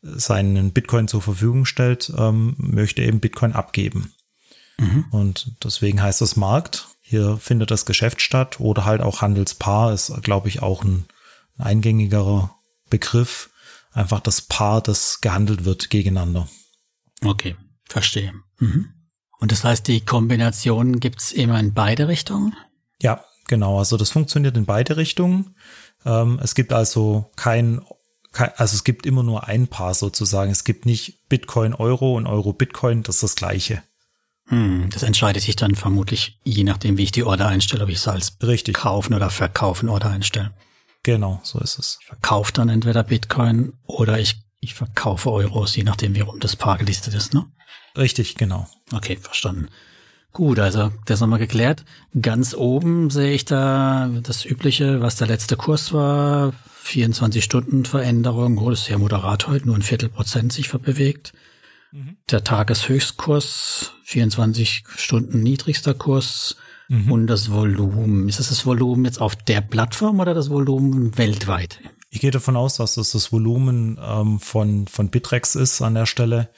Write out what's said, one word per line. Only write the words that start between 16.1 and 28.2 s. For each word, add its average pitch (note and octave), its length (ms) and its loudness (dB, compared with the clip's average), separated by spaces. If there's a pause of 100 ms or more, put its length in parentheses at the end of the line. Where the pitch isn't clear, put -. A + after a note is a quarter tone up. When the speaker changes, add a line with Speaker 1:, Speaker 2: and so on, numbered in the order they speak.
Speaker 2:
Okay, G2 320 -2 (320)
verstehe. G2+ 460 -4 (260)
Mhm. B2+ 300 0 (500)
Und G#2+ 120 0
das G#2+ 120 0
heißt, A#2+ 240 2
die A#2 140 2
Kombination A#2 1000 0
gibt's B2 320 -4
immer A#2 280 2
in G#2 140 2
beide G#2+ 340 2
Richtungen? G3+ 480 -2 (460)
Speaker 1:
Ja, A#2 220 0 (240)
genau. G2 320 2
Also G2 180 2
das G#2 140 2
funktioniert C#3+ 460 2
in G#2+ 80 2
beide A#2+ 320 0
Richtungen. F3+ 580 0 (500)
Ähm, A#2 360 2
es B2 140 -2
gibt B2+ 180 0
also A2 640 0
kein, A#2 460 0 (500)